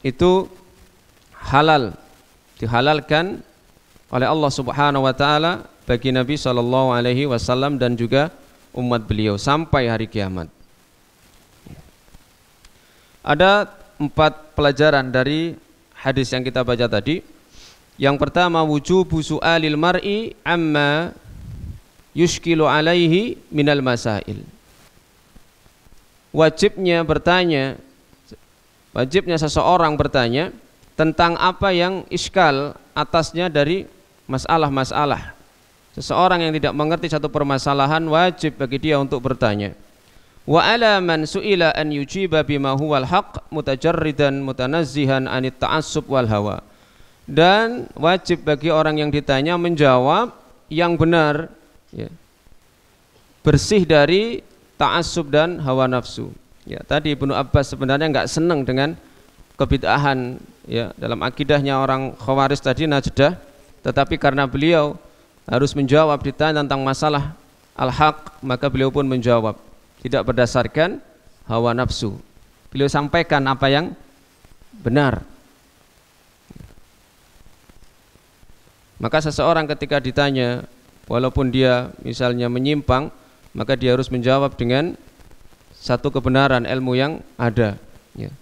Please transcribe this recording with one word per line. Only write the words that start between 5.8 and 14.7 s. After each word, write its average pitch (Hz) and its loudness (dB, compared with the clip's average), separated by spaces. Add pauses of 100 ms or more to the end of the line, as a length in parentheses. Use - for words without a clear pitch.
bagi 127 0
Nabi 131 0
sallallahu 127 0
alaihi 123 0
wasallam 127 -2
dan 123 0
juga 127 0 (400)
umat 123 -2
beliau 107 0
sampai 143 0
hari 110 -2
kiamat. 95 -6 (2750)
Ada 190 2 (300)
empat 151 0
pelajaran 143 2